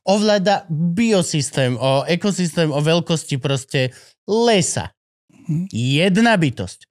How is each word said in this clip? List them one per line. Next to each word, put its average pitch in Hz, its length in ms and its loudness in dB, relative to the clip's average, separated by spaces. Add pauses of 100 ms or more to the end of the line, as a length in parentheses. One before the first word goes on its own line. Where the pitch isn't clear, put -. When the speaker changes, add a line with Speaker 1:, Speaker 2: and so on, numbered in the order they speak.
Speaker 1:
Ovláda 208 640 2
biosystém, 165 1080 0
o, 135 240 2
ekosystém, 170 640 -2
o 147 160 -2
veľkosti 160 560 -2
proste 131 560 -2 (320)
lesa. 214 640 0 (560)
Speaker 2:
Hm. 170 240 -4
Speaker 1:
Jedna 175 640 2
bytosť. 135 440 -2 (120)